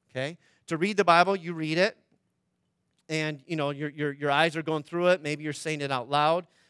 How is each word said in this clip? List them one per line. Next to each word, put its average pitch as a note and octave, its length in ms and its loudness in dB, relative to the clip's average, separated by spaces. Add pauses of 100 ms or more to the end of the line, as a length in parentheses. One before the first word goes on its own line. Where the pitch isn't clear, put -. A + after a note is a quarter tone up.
(120)
okay? C#3 260 -6 (300)
To E3 100 -4
read G3 180 -2
the G3 80 2
Bible, F3+ 320 6
you F3 180 -8
read D#3+ 240 -2
it, G3 200 2 (1120)
and, D#3 360 -4
you E3 120 -6
know, C#3+ 140 -2
your, D3 180 -8
your, D3 240 -4
your C#3+ 180 -4
eyes D#3 240 2
are D#3+ 80 -6
going D3+ 200 -4
through F3 240 -2
it. F3+ 140 4
Maybe D3+ 220 -6
you're D3+ 80 -4
saying D#3 300 -6
it C#3 100 -4
out B2 180 -4
loud. D#3 380 0 (220)